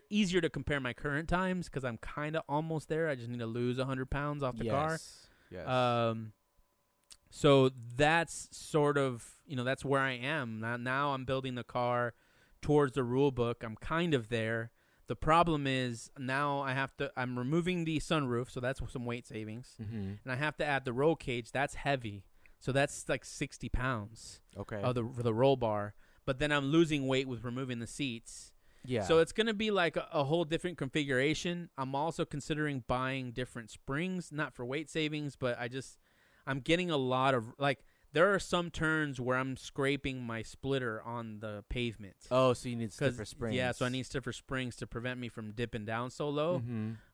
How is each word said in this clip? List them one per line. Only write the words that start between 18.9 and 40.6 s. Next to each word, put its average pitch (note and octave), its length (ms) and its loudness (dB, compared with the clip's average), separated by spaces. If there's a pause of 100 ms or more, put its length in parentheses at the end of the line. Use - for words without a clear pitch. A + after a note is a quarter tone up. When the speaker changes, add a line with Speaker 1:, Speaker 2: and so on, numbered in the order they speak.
Speaker 1:
some B2 120 -6
weight A#2+ 220 -6
savings. A2 560 -10
Speaker 2:
Mm-hmm. A2 140 -6 (260)
Speaker 1:
And B2+ 100 -6
I B2 40 -2
have D3 220 -2
to D#3+ 60 0
add C#3 200 0
the C3 80 -2
roll D3 240 4
cage. A#2+ 340 -4
That's C#3 240 -2
heavy. A#2+ 500 -4 (360)
So C3 120 -2
that's C#3 360 0
like C#3+ 160 -2
sixty - 440 -6
pounds A2+ 720 -4 (160)
Speaker 2:
Okay. G2+ 260 -6
Speaker 1:
of B2+ 120 2
the, A#2+ 100 0
for A#2+ 180 -6
the A#2 120 4
roll C3 220 6
bar. G#2+ 380 0 (320)
But C3 120 -2
then D3 140 2
I'm C#3+ 140 4
losing D3+ 420 4
weight C3+ 180 4
with A#2+ 160 -6
removing B2 360 -4
the A2+ 80 -6
seats. - 680 -8 (320)
Speaker 2:
Yeah. B2 180 0
Speaker 1:
So D#3+ 160 6
it's E3 140 4
gonna A3 220 0
be G#3+ 160 0
like F3+ 260 2
a, D3+ 160 -4
a C#3+ 120 2
whole E3 200 2
different E3 340 -2
configuration. D3+ 1000 0
I'm C#3 160 -2
also D#3+ 300 -2
considering D3 600 -2
buying C3 460 -2
different A#2+ 380 -8
springs, F3 600 -4
not D3 220 -4
for B2 100 -8
weight D3 260 -4
savings, D3+ 460 -2
but A#2+ 220 0
I A#2+ 100 -4
just, B2+ 300 -10 (480)
I'm C3+ 140 -2
getting F3 300 4
a D#3 60 2
lot C3 380 4
of, A#2 100 2 (140)
like, C#3 220 0 (320)
there F3+ 220 6
are F#3 40 4
some F3 320 0
turns D#3 500 0
where B2+ 160 0
I'm C3 220 -2
scraping C3+ 640 -2
my A2+ 200 -4
splitter B2+ 600 -2